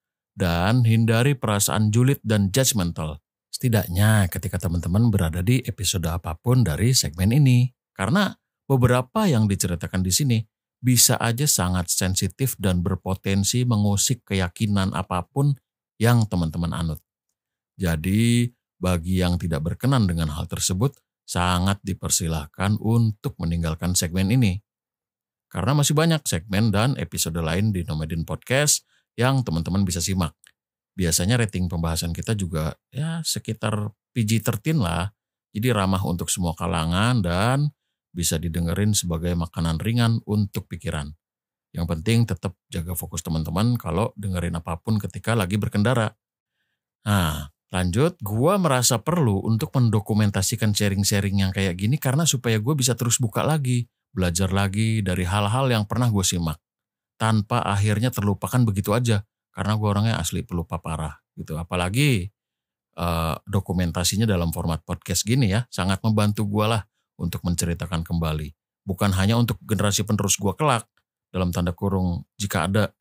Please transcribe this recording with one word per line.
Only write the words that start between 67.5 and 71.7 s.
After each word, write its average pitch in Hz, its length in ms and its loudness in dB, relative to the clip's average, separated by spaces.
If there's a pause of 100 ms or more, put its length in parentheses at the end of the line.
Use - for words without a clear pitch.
kembali. 78 480 -4 (320)
Bukan 98 320 0
hanya 104 200 2
untuk 117 240 2
generasi 101 400 0
penerus 101 360 0
gua 98 200 -2
kelak, 139 320 0 (400)
dalam 92 240 0
tanda 87 200 0